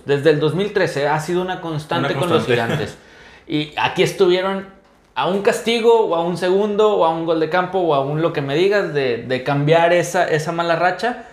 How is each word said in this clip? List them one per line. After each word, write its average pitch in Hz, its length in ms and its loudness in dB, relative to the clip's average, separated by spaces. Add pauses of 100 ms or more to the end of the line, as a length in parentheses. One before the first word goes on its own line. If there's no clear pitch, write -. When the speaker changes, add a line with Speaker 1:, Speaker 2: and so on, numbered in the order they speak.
Speaker 1:
Desde 143 260 2
el 147 80 2
dos 151 160 0
mil 202 180 -2
trece 147 340 -2
ha 151 120 -2
sido 180 220 -4
una 185 200 -6
constante 156 520 -4
Speaker 2:
Una 135 60 -4
Speaker 1:
con 175 100 -2
los 156 160 2
Speaker 2:
constante. 120 300 0
Speaker 1:
Gigantes. 104 220 -6 (480)
Y 151 320 -4
aquí 127 240 0
estuvieron 185 640 0 (480)
a 151 120 0
un 196 160 -2
castigo, 226 640 2
o 170 80 0
a 165 80 0
un 175 140 -2
segundo, 202 600 2
o 175 80 4
a 160 40 4
un 165 160 -2
gol 165 140 0
de 156 100 0
campo, 180 300 -2
o 170 140 2
a 139 80 2
un 147 200 -2
lo 165 120 0
que 156 80 -4
me 139 140 -4
digas 190 380 0
de, 131 240 -2
de 123 260 -4
cambiar 156 500 2
esa, 175 360 0
esa 156 220 -2
mala 170 240 -2
racha, 185 580 -2